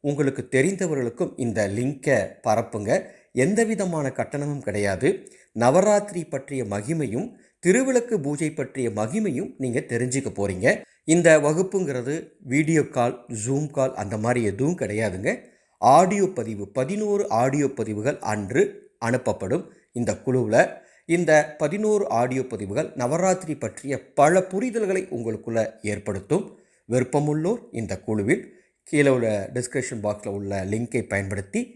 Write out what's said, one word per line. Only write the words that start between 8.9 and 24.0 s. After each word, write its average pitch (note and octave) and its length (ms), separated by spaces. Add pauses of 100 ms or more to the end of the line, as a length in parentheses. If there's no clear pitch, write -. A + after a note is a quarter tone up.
மகிமையும் E3+ 580
நீங்க C3 320
தெரிஞ்சுக்க B2 420
போறீங்க. G2 440 (320)
இந்த E3 220 (100)
வகுப்புங்கிறது D3+ 760 (380)
வீடியோ D3+ 320 (140)
கால், B2 180 (280)
Zoom C#3 220 (120)
கால் C3 180
அந்த G#2 220
மாதிரி A#2+ 240 (100)
எதுவும் D3 300
கிடையாதுங்க. G#2 500 (500)
ஆடியோ F3+ 440 (100)
பதிவு, A2 280 (120)
பதினோரு G3+ 480 (140)
ஆடியோ C#3 280 (120)
பதிவுகள் G#2+ 400 (120)
அன்று G#2+ 320 (440)
அனுப்பப்படும் A#2 580 (340)
இந்த A2+ 120 (140)
குழுவுல. A#2+ 320 (520)
இந்த E3 240 (260)
பதினோரு G#3 520
ஆடியோ B2+ 320 (100)
பதிவுகள் G2+ 360 (120)
நவராத்திரி E3 560
பற்றிய C3 420 (160)